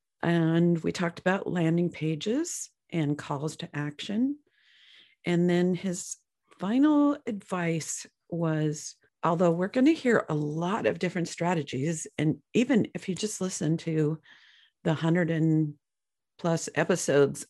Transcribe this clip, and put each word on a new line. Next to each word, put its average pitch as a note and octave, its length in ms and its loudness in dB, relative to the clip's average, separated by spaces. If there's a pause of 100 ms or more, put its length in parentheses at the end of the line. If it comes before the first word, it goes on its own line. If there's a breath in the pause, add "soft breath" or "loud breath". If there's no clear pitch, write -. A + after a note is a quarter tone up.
(220)
And E3+ 600 4
we E3+ 100 -2
talked E3+ 280 -4
about F#3 300 -2
landing E3+ 400 0
pages G#3 800 -4 (200)
and D3+ 260 -2
calls D3 400 -6
to - 160 -12
action. G3+ 640 -4 (880 soft breath)
And F3 240 4
then F3+ 260 2
his F3 420 -6 (420)
final C#4+ 580 4 (100)
advice F3 800 -4 (240)
was, D#3 680 -2 (260)
although E3+ 280 4
we're F3 180 0
gonna C4 240 4
hear B3 360 2
a D#3+ 60 -2
lot D#3+ 520 -2
of E3+ 120 0
different F3 300 -2
strategies, D#3+ 800 -4 (120)
and D3+ 200 0 (160)
even B3 400 2
if - 140 -12
you F#3+ 60 -2
just G#3 260 -6
listen E3+ 380 -2
to D#3 400 -2 (680 soft breath)
the D#3+ 100 2
hundred E3 360 2
and D#3 440 2 (640)
plus E3 360 -2
episodes D3 760 2